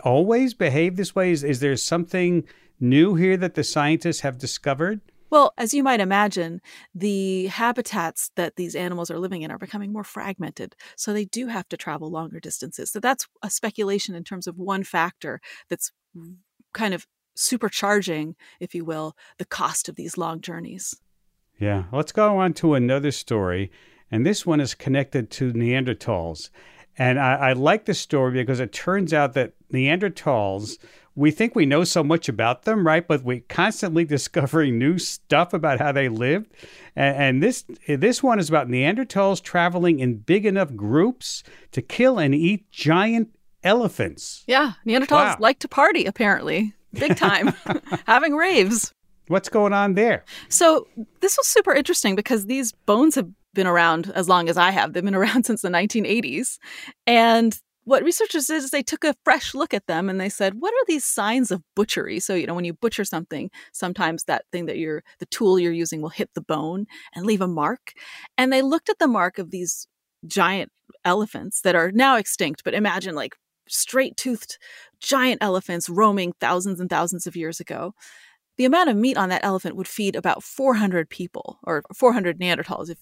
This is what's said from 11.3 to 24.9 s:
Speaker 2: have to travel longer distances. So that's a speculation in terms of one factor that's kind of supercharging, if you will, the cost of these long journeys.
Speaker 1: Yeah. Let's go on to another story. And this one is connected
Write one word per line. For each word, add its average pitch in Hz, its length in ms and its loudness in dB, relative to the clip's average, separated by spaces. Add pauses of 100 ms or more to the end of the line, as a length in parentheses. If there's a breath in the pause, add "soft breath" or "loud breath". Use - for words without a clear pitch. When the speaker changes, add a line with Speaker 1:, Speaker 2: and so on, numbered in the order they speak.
Speaker 2:
have 220 200 -8
to - 80 -10
travel 156 340 -10
longer 165 300 -10
distances. - 520 -10
So 202 100 -8
that's 254 260 -2 (160)
a 202 60 -10
speculation 202 640 -4
in 170 80 -12
terms 185 240 -12
of 170 100 -12
one 190 280 -4
factor - 560 -4 (280 loud breath)
that's - 220 -8 (800)
kind 208 200 -4
of 175 120 -10 (300)
supercharging, 196 1000 -2 (260 soft breath)
if 180 120 -12
you 165 120 -8
will, 156 320 -8 (200 soft breath)
the - 60 -10
cost - 460 -4
of 156 80 -16
these 165 200 -10
long 165 220 -6
journeys. 170 560 -12 (640)
Speaker 1:
Yeah. 101 320 -2
Let's 147 220 -4
go 208 260 2
on 180 140 2
to 156 220 2
another 135 360 0
story. 95 580 -2 (400 soft breath)
And 113 160 0
this 202 200 -2
one 156 160 2
is 127 140 -4
connected 131 560 -2